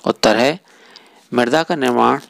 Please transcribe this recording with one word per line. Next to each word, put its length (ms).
उत्तर 300
है, 240
मृदा 300
का 140
निर्माण 540